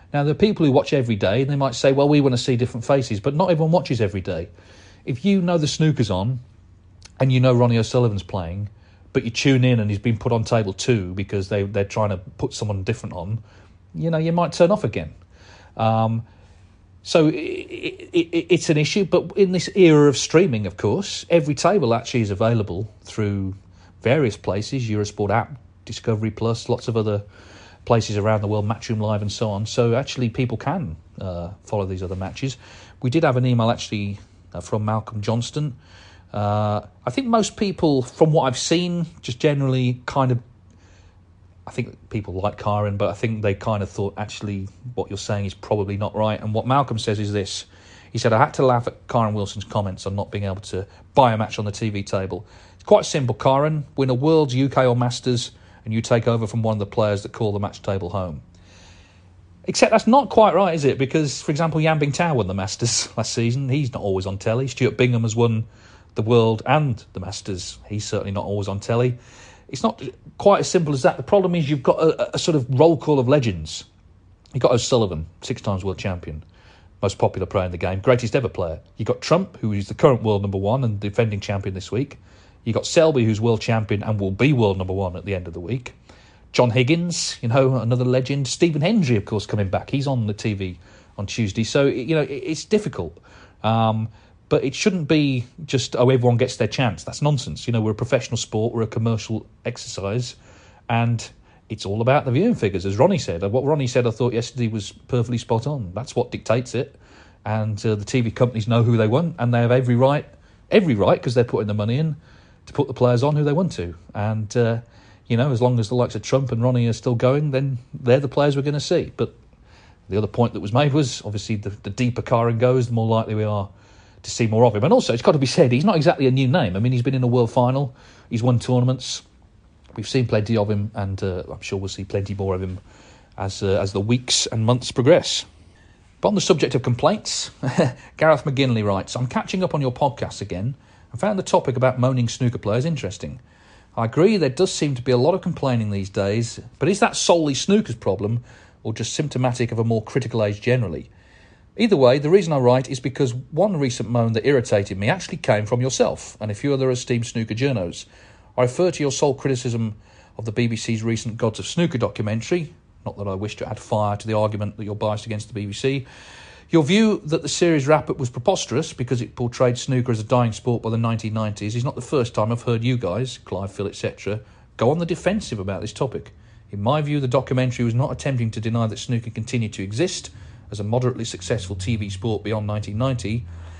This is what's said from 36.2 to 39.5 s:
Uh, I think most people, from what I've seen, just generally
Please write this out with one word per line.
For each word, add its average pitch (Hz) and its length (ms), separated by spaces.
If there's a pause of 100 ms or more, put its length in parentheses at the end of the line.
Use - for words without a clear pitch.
Uh, 104 540 (180)
I - 60
think 269 160
most 226 280
people, 165 460
from 160 300
what 139 140
I've 127 120
seen, 175 480 (160)
just - 180
generally 131 640